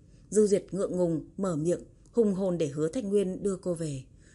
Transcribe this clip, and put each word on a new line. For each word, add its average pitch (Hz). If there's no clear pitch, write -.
Dư 208
Duyệt 190
ngượng 175
ngùng 165
mở 185
miệng, 160
hùng 208
hồn 180
để 156
Hứa 151
Thanh 208
Nguyên 196
đưa 190
cô 180
về, 147